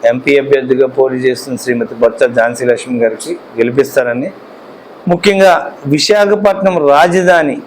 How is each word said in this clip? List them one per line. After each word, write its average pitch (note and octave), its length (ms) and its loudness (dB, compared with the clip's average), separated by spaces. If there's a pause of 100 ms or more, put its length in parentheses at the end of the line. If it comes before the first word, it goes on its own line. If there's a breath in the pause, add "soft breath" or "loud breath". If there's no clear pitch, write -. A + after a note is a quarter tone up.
(120)
ఎంపీ C3 300 -2
అభ్యర్థిగా C3 460 0 (100)
పోటీ C3 280 0
చేస్తున్న B2 380 -4
శ్రీమతి A#2 400 -4
బొత్స A#2+ 340 0
ఝాన్సీ A#2+ 340 -2
లక్ష్మి B2 320 -2
గారికి A2+ 300 -4 (260)
గెలిపిస్తారని, B2 720 -2 (840)
ముఖ్యంగా F#3+ 420 2 (400)
విశాఖపట్నం G3+ 840 0 (180)
రాజధాని E3+ 720 2